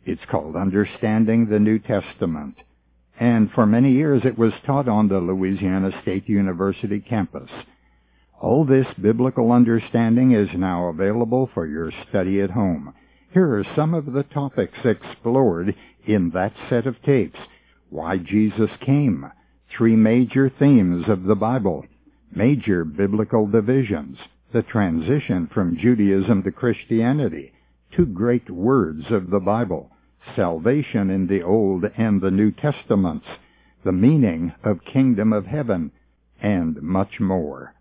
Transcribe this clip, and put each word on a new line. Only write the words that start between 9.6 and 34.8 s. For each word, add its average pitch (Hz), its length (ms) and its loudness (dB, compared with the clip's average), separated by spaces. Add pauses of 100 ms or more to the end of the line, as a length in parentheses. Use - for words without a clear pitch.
is 104 240 4
now 90 300 -2
available 110 680 -2
for 87 100 -4
your 78 280 -6 (160)
study 98 320 0
at 98 100 -2
home. 87 420 -4 (400)
Here 175 220 4
are 101 100 -2 (120)
some 156 180 0
of 147 180 -6
the 139 120 -2
topics - 600 -6
explored 107 920 0 (280)
in 95 260 2
that 92 220 -2 (160)
set 120 180 0
of 127 160 -6
tapes. 120 360 0 (500)
Why 82 300 -6
Jesus 104 520 0 (140)
came, 123 460 0 (400)
three 113 240 2
major 120 560 4
themes 98 580 4
of 95 140 0
the 101 140 2
Bible, 98 500 -2 (480)
major 104 500 0
biblical 101 640 -2
divisions, 101 720 -2 (340)
the 117 100 0
transition 90 920 -2
from 87 240 -2
Judaism 101 640 2
to 92 80 -4
Christianity, 113 1000 -4 (440)
two 175 100 4
great 117 440 -2
words 90 600 0
of 92 200 -2
the 98 100 0
Bible, 98 500 -4 (440)
salvation 98 760 0
in 95 180 -2
the 98 140 0
Old 95 420 0 (120)
and 107 240 0
the 95 100 0
New 101 200 2
Testaments, 98 760 -2 (580)
the 95 80 0
meaning 92 600 2 (120)
of 101 200 -2